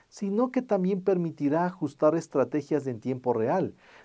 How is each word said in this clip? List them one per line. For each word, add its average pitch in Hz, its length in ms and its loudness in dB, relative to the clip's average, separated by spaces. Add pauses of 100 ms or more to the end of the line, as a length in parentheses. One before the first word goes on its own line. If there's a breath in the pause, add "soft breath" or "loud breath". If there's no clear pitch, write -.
sino 208 420 -2
que 254 120 -2
también 190 400 0
permitirá 170 640 0
ajustar 156 480 0
estrategias 143 720 -2
en 117 140 -6
tiempo 123 340 -2
real, 123 400 0 (300 loud breath)